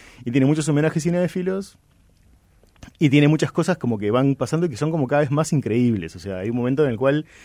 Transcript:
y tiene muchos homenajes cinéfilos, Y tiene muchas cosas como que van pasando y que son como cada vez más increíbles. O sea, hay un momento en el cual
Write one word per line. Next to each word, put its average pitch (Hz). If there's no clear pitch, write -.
y 120
tiene 131
muchos 151
homenajes 151
cinéfilos, 180
Y 151
tiene 147
muchas 156
cosas 170
como 117
que 104
van 135
pasando 156
y 165
que 113
son 156
como 151
cada 143
vez 135
más 156
increíbles. 113
O 90
sea, 92
hay 101
un 120
momento 127
en 131
el 110
cual 139